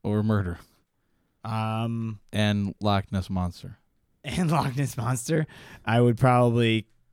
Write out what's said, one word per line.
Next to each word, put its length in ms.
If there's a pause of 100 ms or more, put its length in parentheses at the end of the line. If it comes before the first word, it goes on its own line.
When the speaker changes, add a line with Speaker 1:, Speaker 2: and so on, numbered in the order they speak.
Speaker 1:
or 200
murder? 360 (840)
Speaker 2:
Um, 720 (140)
Speaker 1:
And 480
Loch 320
Ness 180
Monster. 520
Speaker 2:
<laughs> 440
And 240
Loch 240
Ness 220
Monster. 500 (380)
I 160
would 160
probably 680 (260)